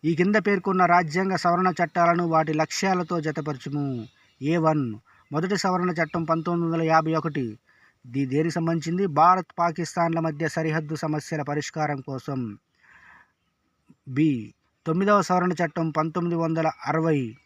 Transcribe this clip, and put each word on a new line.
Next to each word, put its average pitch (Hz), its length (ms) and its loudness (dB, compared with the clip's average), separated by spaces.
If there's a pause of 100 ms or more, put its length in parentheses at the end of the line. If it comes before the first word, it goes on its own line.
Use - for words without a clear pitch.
ఈ 165 100 2
కింద 180 200 2
పేర్కొన్న 190 500 2
రాజ్యాంగ 175 500 2
సవరణ 175 380 2 (120)
చట్టాలను 170 420 2
వాటి 160 260 2
లక్ష్యాలతో 175 680 0
జతపరచుము. 143 880 -4 (340)
ఏ 156 140 0
వన్, 151 380 2 (380)
మొదటి 185 240 -2
సవరణ 180 340 0
చట్టం 165 340 -2
పంతొమ్మిది 165 480 0
వందల 165 100 0
యాభై 160 320 4
ఒకటి. 143 440 -4 (480)
దీ-, 131 200 -2
దేనికి 151 240 0
సంబంధించింది? 165 560 -2
భారత్, 175 400 4 (120)
పాకిస్తాన్ల 170 600 -2
మధ్య 160 280 -2
సరిహద్దు 160 460 -2
సమస్యల 151 480 -4
పరిష్కారం 147 580 -4
కోసం. 131 580 -8 (1500)
బి, 131 460 0 (320)
తొమ్మిదవ 196 360 2
సవరణ 180 300 0
చట్టం 160 380 -2
పంతొమ్మిది 165 460 -2
వందల 160 340 0 (160)
అరవై 147 600 0